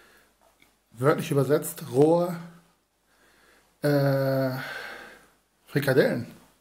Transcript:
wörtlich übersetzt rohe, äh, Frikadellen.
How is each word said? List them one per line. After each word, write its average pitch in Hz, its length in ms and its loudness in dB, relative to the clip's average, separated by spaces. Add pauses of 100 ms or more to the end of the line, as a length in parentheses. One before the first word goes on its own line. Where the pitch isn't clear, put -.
(920)
wörtlich 143 400 0
übersetzt 139 580 0
rohe, 170 460 4 (1500)
äh, 135 680 0 (1120)
Frikadellen. 139 640 0 (300)